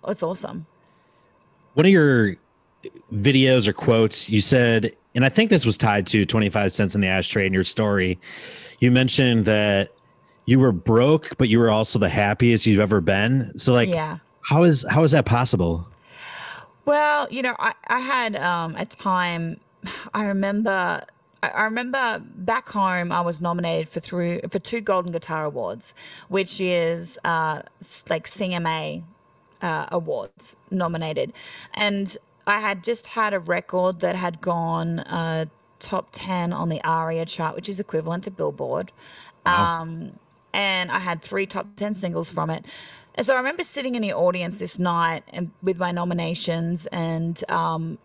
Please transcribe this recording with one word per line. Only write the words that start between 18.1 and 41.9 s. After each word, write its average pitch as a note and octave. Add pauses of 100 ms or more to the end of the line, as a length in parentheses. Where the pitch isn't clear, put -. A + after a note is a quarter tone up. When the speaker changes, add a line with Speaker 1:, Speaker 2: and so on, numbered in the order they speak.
Speaker 1:
um, E3+
a G#3
time, F3 (240)
<sighs> -
I G#3
remember, G3 (400)
I, -
I -
remember A#3+ (140)
back A3+
home, F#3
I F3
was E3+
nominated E3+
for -
through, F3
for F#3+
two A#3
Golden F3+
Guitar D#3+
Awards, B2+ (320)
which F#3+
is, E3+
uh, D#3+ (180)
s-, -
like, D#3+
C F#3
M E3+
A, D#3+ (600)
uh, D#3+
awards D3+ (120)
nominated. E3 (420)
And G3+ (280)
I G#3
had G3
just A3+
had G#3+
a F#3+
record F3+
that F3+
had F3
gone, E3
uh, E3 (340)
top -
ten F3
on E3+
the D#3
aria E3
chart, D#3+
which F3
is G3
equivalent E3
to G3
Billboard. D3 (540)
Speaker 2:
Wow. E3+
Speaker 1:
Um, E3 (340)
and F#3+
I F#3
had F3
three G3
top G3
ten G#3